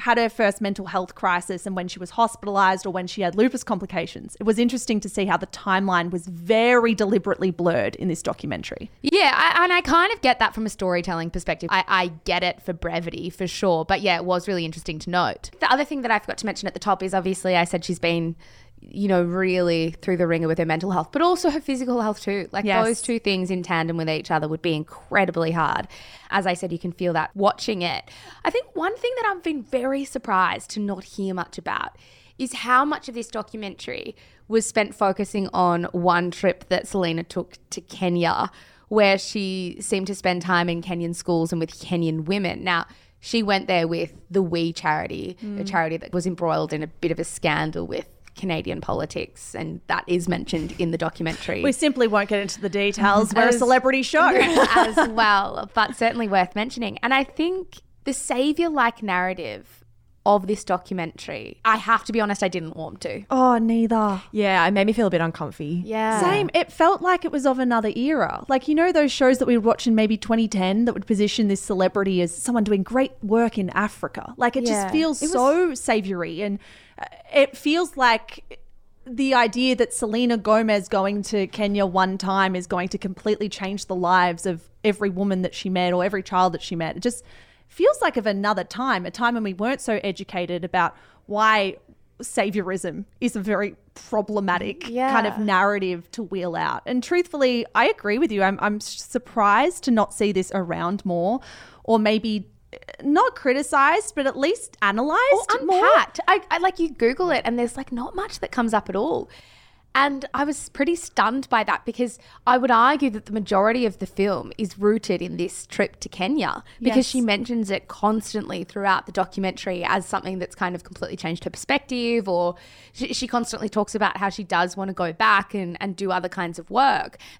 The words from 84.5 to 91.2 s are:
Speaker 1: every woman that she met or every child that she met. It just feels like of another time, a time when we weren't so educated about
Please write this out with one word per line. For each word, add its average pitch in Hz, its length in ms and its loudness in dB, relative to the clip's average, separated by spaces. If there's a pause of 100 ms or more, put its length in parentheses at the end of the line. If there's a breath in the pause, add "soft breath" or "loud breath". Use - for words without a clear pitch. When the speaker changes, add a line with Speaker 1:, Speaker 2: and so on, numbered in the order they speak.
Speaker 1:
every 208 240 0
woman 190 320 0
that 180 140 -4
she - 160 -6
met 180 240 2
or 180 100 2
every 190 180 -2
child 185 300 2
that 165 80 -6
she - 160 -8
met. 165 220 -4
It 180 40 -10
just 247 220 -2 (440 soft breath)
feels 539 340 2
like 339 140 2
of 220 100 -2
another 202 380 0
time, 202 420 -2
a 185 40 -8
time 240 240 0
when 226 100 -2
we 190 100 -4
weren't 233 260 -2
so 214 240 -2
educated 180 600 -4
about 175 300 0 (320 soft breath)